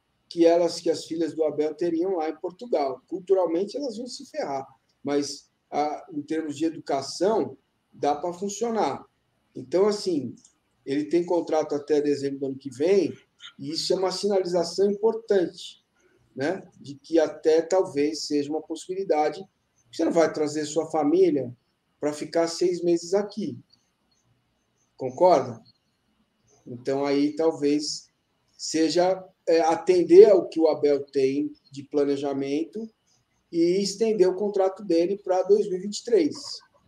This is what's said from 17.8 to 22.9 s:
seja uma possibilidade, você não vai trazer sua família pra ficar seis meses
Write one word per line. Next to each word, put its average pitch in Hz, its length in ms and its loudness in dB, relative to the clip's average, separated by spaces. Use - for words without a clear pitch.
seja 147 240 -2
uma 156 120 -4
possibilidade, 156 800 -4
você 165 120 -4
não - 60 0
vai 160 220 2
trazer 151 320 -4
sua 156 260 -4
família 147 640 2
pra 147 120 -2
ficar 165 360 -2
seis 175 340 -2
meses 170 320 -2